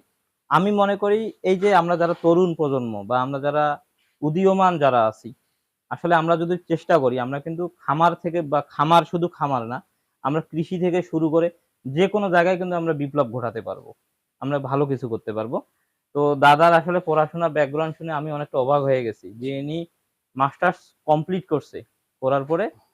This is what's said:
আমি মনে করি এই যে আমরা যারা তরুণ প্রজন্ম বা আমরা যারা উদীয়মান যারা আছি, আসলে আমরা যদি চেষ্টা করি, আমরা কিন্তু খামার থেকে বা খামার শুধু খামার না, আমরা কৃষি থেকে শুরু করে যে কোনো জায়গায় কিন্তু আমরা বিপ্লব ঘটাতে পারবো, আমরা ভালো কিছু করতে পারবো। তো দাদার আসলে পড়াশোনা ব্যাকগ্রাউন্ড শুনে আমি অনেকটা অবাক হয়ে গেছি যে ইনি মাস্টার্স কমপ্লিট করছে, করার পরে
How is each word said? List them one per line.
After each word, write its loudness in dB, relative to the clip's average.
আমি 4
মনে 2
করি 2
এই 2
যে 4
আমরা 0
যারা 2
তরুণ 4
প্রজন্ম -2
বা 0
আমরা -6
যারা 0
উদীয়মান 2
যারা 4
আছি, -16
আসলে -2
আমরা 2
যদি -4
চেষ্টা 0
করি, 2
আমরা -8
কিন্তু -8
খামার 2
থেকে -4
বা 0
খামার 4
শুধু -2
খামার -2
না, -8
আমরা 0
কৃষি -6
থেকে 0
শুরু 0
করে 2
যে 0
কোনো -2
জায়গায় 2
কিন্তু -4
আমরা -2
বিপ্লব -2
ঘটাতে -6
পারবো, -12
আমরা -4
ভালো 0
কিছু -6
করতে -8
পারবো। -6
তো 0
দাদার 6
আসলে -2
পড়াশোনা 0
ব্যাকগ্রাউন্ড -2
শুনে -10
আমি -8
অনেকটা -6
অবাক 2
হয়ে 2
গেছি -8
যে -6
ইনি -8
মাস্টার্স -2
কমপ্লিট 0
করছে, -4
করার 0
পরে 0